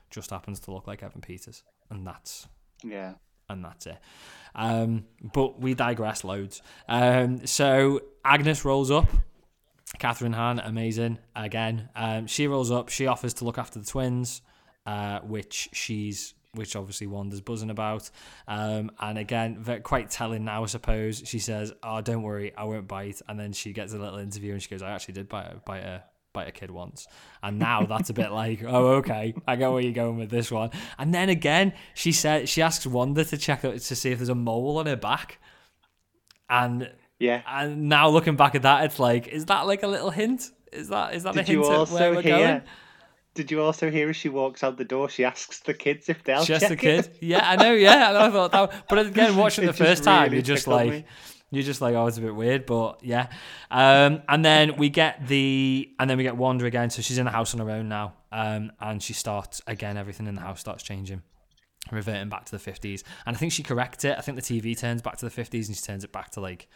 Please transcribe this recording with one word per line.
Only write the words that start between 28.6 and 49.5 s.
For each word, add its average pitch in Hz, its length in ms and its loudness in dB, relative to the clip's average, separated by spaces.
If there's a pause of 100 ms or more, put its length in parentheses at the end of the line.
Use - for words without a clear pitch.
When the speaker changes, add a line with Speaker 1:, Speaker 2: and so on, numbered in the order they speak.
Speaker 1:
<laughs> 117 40 -10
"Oh, 127 280 4
okay, 113 400 -2 (120)
I 127 80 0
get 127 160 2
where 127 100 0
you're 123 120 -2
going 117 240 -2
with 110 140 -8
this 120 200 -2
one." 113 200 -4 (260)
And 151 160 0
then 185 160 2
again, 175 440 4 (200)
she - 180 0
said, 151 380 2
she 160 140 2
asks 165 240 0
Wanda 131 360 0
to 156 140 -4
check 143 260 -2
out, 123 140 -4
to 123 180 -8
see 131 160 -4
if 123 60 -2
there's 120 120 -4
a 123 60 2
mole 120 440 -2
on 156 80 -2
her 139 100 0
back. 113 400 -4 (1120)
And 123 420 0 (280)
Speaker 2:
Yeah. 120 280 2
Speaker 1:
and 147 420 -4
now 151 200 8
looking 160 260 4
back 139 200 6
at 131 80 2
that, 139 220 6
it's 147 140 -4
like, 120 280 2
is 156 180 -8
that, 175 200 2
like, 202 180 0
a 208 40 -2
little 185 240 -2
hint? 220 400 -4 (200)
Is 202 180 -12
that, - 260 -4
is 170 80 -6
that 190 120 -4
a 196 40 2
Speaker 2:
Did 190 100 -2
you 151 120 4
Speaker 1:
hint 147 120 4
at 151 60 6
Speaker 2:
also 160 160 0
Speaker 1:
where 175 200 4
we're 180 60 0
Speaker 2:
hear, 165 160 4
Speaker 1:
going? 160 240 4 (720)
Speaker 2:
did 160 180 -8
you 156 100 0
also 156 280 2
hear 151 200 0
as 160 60 -2
she 151 140 -4
walks 135 340 -2
out 131 140 -2
the 127 80 -6
door, 135 240 -2
she - 160 -2
asks - 360 -6
the 151 120 -6
kids 147 360 -4
if 160 140 -4
they'll 139 200 2
Speaker 1:
She 160 100 2
asks 160 140 4
Speaker 2:
check - 20 4
Speaker 1:
the 165 80 0
kid? 170 280 2
Speaker 2:
it? - 160 -20
Speaker 1:
Yeah, 175 280 2
I 185 60 4
know, 220 180 8
yeah. 220 360 10
And 202 80 4
I 214 120 8
thought 190 220 4
that, 196 380 2
but 202 180 6
again, 208 300 6
watching 208 280 4